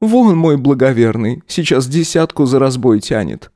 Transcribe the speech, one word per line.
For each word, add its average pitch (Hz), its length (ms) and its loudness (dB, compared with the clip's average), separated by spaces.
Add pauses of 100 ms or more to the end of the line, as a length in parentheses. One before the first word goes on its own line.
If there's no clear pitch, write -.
Вон 220 360 2
мой 160 200 2
благоверный, 123 920 0
сейчас 143 400 -2
десятку 160 580 -2
за 131 140 2
разбой 127 420 0
тянет. 95 540 -6